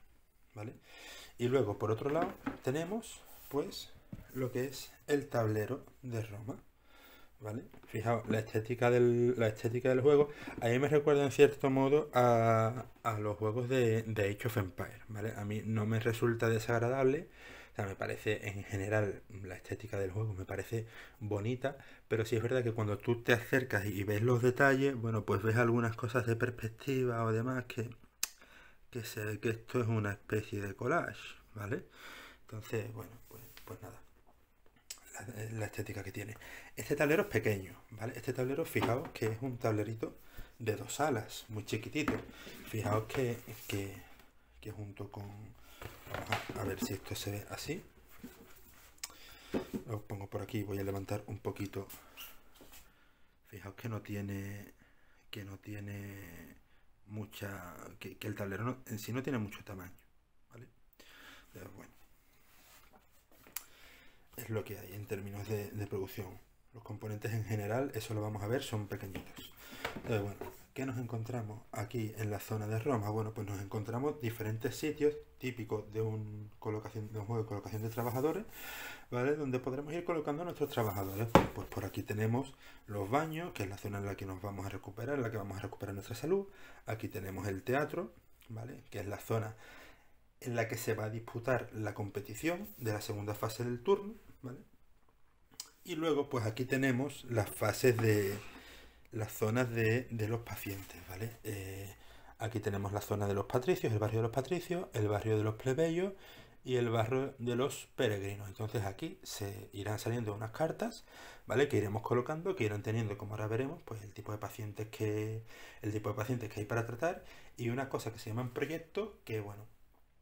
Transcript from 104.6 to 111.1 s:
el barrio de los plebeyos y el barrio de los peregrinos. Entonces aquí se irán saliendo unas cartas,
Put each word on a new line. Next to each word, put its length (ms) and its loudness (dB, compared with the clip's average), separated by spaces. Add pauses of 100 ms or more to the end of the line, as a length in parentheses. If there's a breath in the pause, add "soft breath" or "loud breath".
el 140 2
barrio 300 2
de 60 4
los 120 0
plebeyos 580 2 (520 loud breath)
y 100 0
el 140 4
barrio 480 2
de 180 0
los 400 0
peregrinos. 520 0
Entonces 360 -2
aquí 400 -6
se 480 -8
irán 280 -4
saliendo 340 0
unas 180 -6
cartas, 540 -2 (420 loud breath)